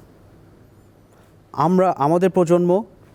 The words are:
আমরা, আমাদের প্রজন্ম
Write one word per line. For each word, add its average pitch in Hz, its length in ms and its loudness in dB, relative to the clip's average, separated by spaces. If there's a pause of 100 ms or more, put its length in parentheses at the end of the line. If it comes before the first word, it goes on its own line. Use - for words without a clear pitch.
(1500)
আমরা, 180 460 0
আমাদের 175 320 0
প্রজন্ম 175 540 0 (320)